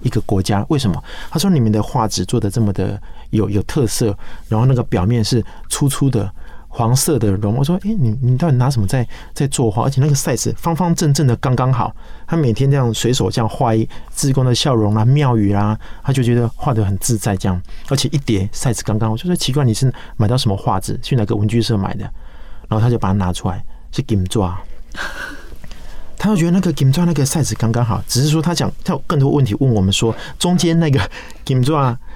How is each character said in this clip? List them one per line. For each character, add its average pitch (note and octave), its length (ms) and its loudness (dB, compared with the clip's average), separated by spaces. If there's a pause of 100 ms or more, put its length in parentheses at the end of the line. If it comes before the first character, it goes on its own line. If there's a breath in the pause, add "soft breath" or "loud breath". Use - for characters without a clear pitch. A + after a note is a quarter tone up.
一 A#2+ 60 0
个 A2+ 120 0
国 G2 200 0
家。 G2+ 280 0
为 D3+ 100 2
什 A2+ 100 0
么？ F#2+ 140 0 (280 loud breath)
他 E3+ 100 -2
说 G3+ 100 2
：“你 E3 80 4
们 A2 140 4
的 G#2+ 100 2
画 A2+ 240 0
纸 G2 180 -2
做 A#2+ 140 0
得 G#2 100 0
这 G#2+ 120 0
么 G#2 120 2
的 G2+ 280 -2 (300 loud breath)
有， G2+ 200 0
有 G2+ 120 0
特 C#3+ 220 0
色， G#2+ 320 0 (320 loud breath)
然 A2 120 2
后 A#2+ 60 4
那 C3+ 80 4
个 A#2+ 100 2
表 F2+ 200 0
面 A2+ 200 2
是 A2 200 0 (240 loud breath)
粗 - 200 0
粗 C#3 200 0
的 G2+ 220 0 (380 loud breath)
黄 A#2 260 0
色 C#3 240 2
的 G#2 140 2
绒。” G2+ 240 0
我 C#3 80 2
说 F3 200 2
：“诶， A3 100 0
你， A#2+ 280 2
你 B2+ 140 4
到 E3+ 140 2
底 B2+ 60 4
拿 B2+ 140 2
什 B2 100 0
么 G2 60 2
在， A#2+ 200 0 (260 loud breath)
在 C#3 160 0
作 B2 220 0
画？ A2+ 140 0
而 C3 60 0
且 C3 100 0
那 C#3+ 60 4
个 D3 80 4
size B2 420 -2
方 E3 200 -2
方 E3+ 180 2
正 D3+ 180 2
正 C#3+ 140 2
的 A#2+ 100 4
刚 B2+ 200 0
刚 C3 160 2
好。” A#2 200 -2 (360 loud breath)
他 E3 80 0
每 C#3 160 2
天 C3+ 180 2
这 C#3+ 60 4
样 B2 160 2
随 A2+ 200 0
手 A2+ 180 0
这 B2 100 -2
样 A2+ 80 2
画 A#2 260 0
一 A2 140 2 (260 loud breath)
志 C#3 180 0
工 C3 120 2
的 B2 100 2
笑 C3+ 200 0
容 G#2+ 200 2
啊、 A2 120 2
庙 C3+ 300 4
宇 G2+ 160 2
啊， G#2 240 2 (280 loud breath)
他 C3+ 80 0
就 B2+ 100 2
觉 A#2+ 120 2
得 A#2+ 200 2
画 - 200 -2
得 A2 100 2
很 G2 140 0
自 A#2+ 180 0
在 G2+ 180 0
这 F#2+ 140 -2
样， F2+ 120 0 (280 loud breath)
而 C3 80 0
且 - 160 0
一 D3 60 2
叠 G2 340 0
size - 320 -2
刚 G#2+ 140 0
刚。 A2 120 0
我 A2 60 -2
就 - 80 -8
说 F3+ 100 0
：“奇 - 180 -2
怪， C#3+ 120 2
你 A#2 80 4
是 C3 200 2 (260 loud breath)
买 G#2+ 100 2
到 A#2+ 80 2
什 C3 120 0
么 G2 60 2
画 G2 240 0
纸？ G#2 240 -4
去 - 140 -2
哪 A2 80 2
个 A2+ 100 0
文 G#2 140 0
具 A#2 140 2
社 A2 160 0
买 F#2 160 -2
的？” - 100 -6 (640 loud breath)
然 A2 100 0
后 - 20 2
他 A#2+ 100 4
就 A#2 80 2
把 G#2 100 -2
它 F#2+ 60 2
拿 F#2 180 0
出 - 160 -4
来， F2+ 160 -4 (260 soft breath)
是 - 120 -4
金 G2+ 240 0
纸 A2+ 120 -2
啊。 F2+ 240 -2 (1600 loud breath)
他 G3 80 2
就 G#3+ 80 2
觉 E3 100 4
得 E3+ 40 2
那 F#3 80 4
个 F#3 140 2
金 C3+ 180 2
纸 F3 160 2
那 F3 60 2
个 C#3+ 120 2
size C3+ 320 0
刚 A2+ 140 2
刚 A#2 120 2
好， G2 260 0
只 A#2+ 120 0
是 D3 80 4
说 D#3 140 2
他 F3 100 0
讲， D3 160 0 (140)
他 F#3+ 100 -2
有 C#3 140 -2
更 D3 140 2
多 C3+ 100 4
问 C#3+ 140 4
题 D3 160 0
问 C3 120 4
我 G#2+ 80 4
们 F#2+ 120 4
说， A2+ 200 2 (240 loud breath)
中 F3+ 220 2
间 E3 220 2
那 D#3+ 100 4
个 C3+ 100 4 (440 loud breath)
金 B2+ 180 2
纸 C3+ 100 2
啊 C3+ 240 2 (200 loud breath)